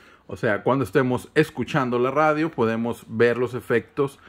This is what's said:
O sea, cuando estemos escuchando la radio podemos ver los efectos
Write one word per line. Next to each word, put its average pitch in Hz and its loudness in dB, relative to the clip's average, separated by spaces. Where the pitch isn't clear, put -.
O - -14
sea, 104 -2
cuando 131 2
estemos 127 0
escuchando 131 0
la 123 0
radio 151 0
podemos 113 -2
ver 117 2
los 120 -2
efectos 123 -2